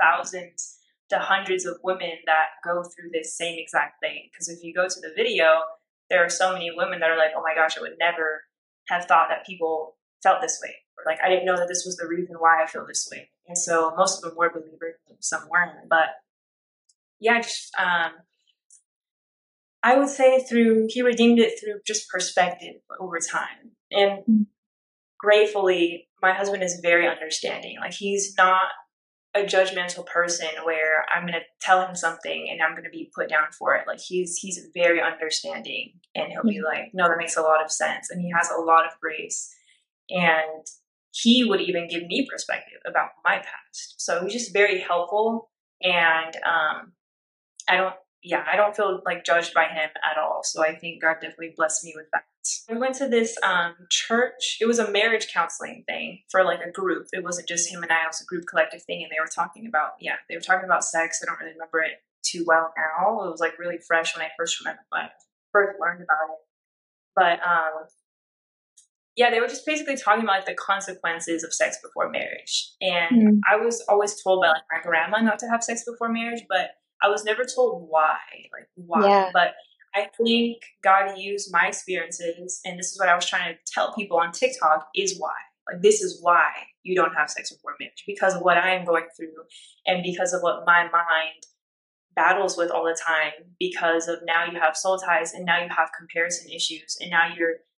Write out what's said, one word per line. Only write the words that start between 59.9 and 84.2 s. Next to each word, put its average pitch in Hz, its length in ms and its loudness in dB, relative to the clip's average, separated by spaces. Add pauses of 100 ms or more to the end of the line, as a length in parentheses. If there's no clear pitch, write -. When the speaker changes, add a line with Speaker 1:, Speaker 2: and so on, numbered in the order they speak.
Speaker 1:
yeah, 147 160 -6 (120)
they 165 80 -10
were 170 60 -10
talking 185 240 0
about 160 180 2
sex. 165 380 -2
I 170 40 -8
don't 165 140 -6
really 160 140 -14
remember 160 280 -4
it - 200 -6 (220)
too 170 220 -4
well 160 300 4
now. 185 500 -2
It 170 60 -6
was, 165 80 -8
like, 165 180 -2
really 175 200 -8
fresh 165 380 0
when 165 100 -6
I - 120 -8
first 165 220 -4
remember, - 300 -10
when 160 120 -4
I 156 80 -10 (420)
first 196 280 2
learned 175 220 -4
about 160 320 0
it. - 60 -16 (760)
But, 170 300 4
um, 165 420 0 (1300)
yeah, 240 140 6
they 226 100 2
were 233 80 0
just - 180 -10
basically 302 300 -2
talking 220 280 2
about, 196 140 2
like, - 80 -6
the 180 80 -8
consequences 170 920 -4
of 156 100 -8
sex - 280 -2
before - 280 -4
marriage. - 680 -6
And 175 320 0
Speaker 2:
Mm. 214 280 8 (100)
Speaker 1:
I 208 60 6
was 233 320 0
always 208 340 2
told 185 200 4
by, 170 80 6
like, 160 220 0
my 165 100 -4
grandma 175 380 0
not 220 200 2
to 240 80 -10
have 233 160 -2
sex 233 200 -6
before 233 240 -6
marriage, 233 400 -6
but 185 240 -2 (300)
I 202 60 4
was 208 160 0
never 214 200 0
told 233 460 0
why, 156 280 4 (340)
like, - 240 -18
why. 175 280 0
Speaker 2:
Yeah. 196 300 6
Speaker 1:
But 175 200 4 (400)
I 202 220 -2
think 233 460 0 (200)
God 196 360 2
used 196 340 -8
my 175 160 2
experiences, 175 960 -8
and 180 140 -10
this 180 140 -10
is 190 60 -14
what 185 100 2
I 175 60 8
was 175 140 0
trying 175 260 -2
to - 60 -20 (120)
tell - 220 -2
people 190 240 -2
on 170 140 0